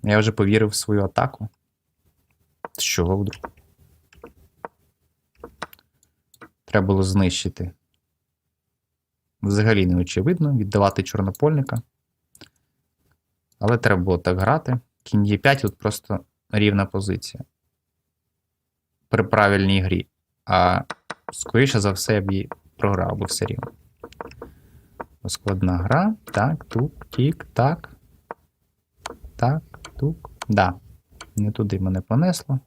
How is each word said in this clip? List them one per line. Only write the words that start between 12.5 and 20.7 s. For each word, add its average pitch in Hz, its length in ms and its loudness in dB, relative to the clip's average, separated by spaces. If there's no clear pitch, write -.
Але 113 180 2
треба 101 240 2
було 90 160 2
так 90 220 0
грати. 127 400 0
Кінь 104 220 2
Е 104 120 2
п'ять, 139 240 2
тут - 160 -4
просто - 480 -6
рівна 101 360 2
позиція. 98 580 -6
При 117 140 2
правильній 101 580 4
грі. 90 260 -2
А 90 380 2